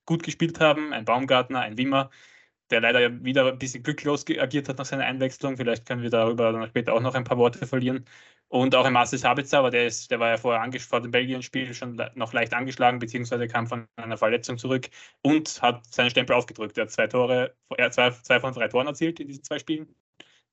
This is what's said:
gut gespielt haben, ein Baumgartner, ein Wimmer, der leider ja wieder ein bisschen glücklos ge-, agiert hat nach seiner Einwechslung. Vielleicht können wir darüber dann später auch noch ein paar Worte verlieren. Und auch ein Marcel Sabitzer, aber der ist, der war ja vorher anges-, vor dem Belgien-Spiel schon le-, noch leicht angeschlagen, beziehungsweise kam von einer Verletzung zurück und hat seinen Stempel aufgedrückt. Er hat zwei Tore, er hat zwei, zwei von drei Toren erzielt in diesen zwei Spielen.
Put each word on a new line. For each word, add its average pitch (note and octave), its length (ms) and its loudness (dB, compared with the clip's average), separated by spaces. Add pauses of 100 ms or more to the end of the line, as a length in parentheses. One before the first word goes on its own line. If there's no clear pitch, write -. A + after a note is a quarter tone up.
gut E3 160 0
gespielt D#3+ 380 -4
haben, D3+ 320 2
ein A#2 120 -8
Baumgartner, B2+ 560 2
ein G#2+ 180 -6
Wimmer, C3+ 320 0 (600)
der A#2 100 2
leider A#2+ 200 4
ja A#2+ 240 0
wieder C3 220 4
ein C3 120 -2
bisschen B2 240 -8
glücklos D3 420 -4
ge-, D#3+ 160 -4
agiert C#3 280 -2
hat C3 100 -6
nach C#3 80 -6
seiner C3+ 200 -4
Einwechslung. C3 500 -2
Vielleicht A#2 300 -2
können B2 160 -4
wir A#2 80 -4
darüber A#2 420 2
dann A2 160 -4
später - 260 -2
auch A#2 60 4
noch B2+ 140 -2
ein B2+ 100 -2
paar B2 140 -2
Worte A#2+ 280 2
verlieren. B2+ 380 -2 (440)
Und C3 260 2
auch B2+ 120 8
ein C3 60 4
Marcel B2 260 4
Sabitzer, C3 400 2
aber C3 120 4
der A#2+ 160 2
ist, - 240 -6
der A#2 100 0
war A#2 100 2
ja A2+ 80 2
vorher A#2 240 0
anges-, B2 240 -8
vor A#2+ 140 0
dem B2 100 -8
Belgien-Spiel B2+ 640 -2
schon B2 220 -10
le-, - 180 -6
noch A#2 180 -6
leicht A#2 220 0
angeschlagen, B2 440 2
beziehungsweise A#2+ 500 -4
kam A#2 180 -2
von A#2 200 -8 (100)
einer A2+ 220 -8
Verletzung A#2+ 400 0
zurück B2+ 300 -2 (340)
und D3+ 400 2
hat A#2+ 300 0
seinen B2 180 2
Stempel B2 260 2
aufgedrückt. A2 420 -4
Er A2+ 60 0
hat A2 80 -12
zwei A2+ 160 0
Tore, B2+ 460 0 (220)
er A#2+ 100 2
hat A#2 80 -2
zwei, B2 160 4
zwei B2 300 0
von B2+ 140 -4
drei A#2 140 -2
Toren B2+ 180 2
erzielt E3 340 -4
in C#3+ 80 -12
diesen C#3 160 -16
zwei D3+ 140 -6
Spielen. D#3 360 -8 (580)